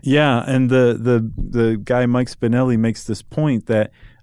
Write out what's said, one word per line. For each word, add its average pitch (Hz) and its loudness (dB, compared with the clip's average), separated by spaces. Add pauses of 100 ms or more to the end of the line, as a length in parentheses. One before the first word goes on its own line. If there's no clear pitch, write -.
Yeah, 135 2
and 131 0
the, 127 4
the, 113 0
the 113 0
guy 123 0
Mike 123 0
Spinelli 120 0
makes 113 -2
this - -6
point 147 -4
that, 110 0 (320)